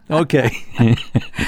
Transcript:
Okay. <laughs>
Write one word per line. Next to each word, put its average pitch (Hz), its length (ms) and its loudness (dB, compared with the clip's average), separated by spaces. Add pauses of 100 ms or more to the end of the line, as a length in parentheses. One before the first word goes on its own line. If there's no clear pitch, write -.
(100)
Okay. 151 400 2 (280)
<laughs> 117 180 4 (520)